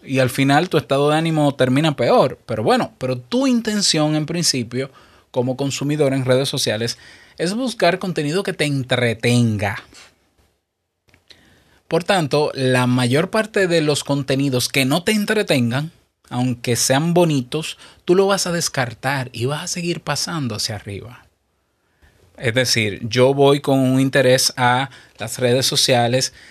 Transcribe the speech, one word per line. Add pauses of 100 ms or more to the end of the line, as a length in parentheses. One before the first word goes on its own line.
y
al
final
tu
estado
de
ánimo
termina
peor.
Pero
bueno,
pero
tu
intención
en
principio (380)
como
consumidor
en
redes
sociales (400)
es
buscar
contenido
que
te
entretenga. (2000)
Por
tanto,
la
mayor
parte
de
los
contenidos
que
no
te
entretengan, (380)
aunque
sean
bonitos, (280)
tú
lo
vas
a
descartar
y
vas
a
seguir
pasando
hacia
arriba. (1120)
Es
decir,
yo
voy
con
un
interés
a (300)
las
redes
sociales (180)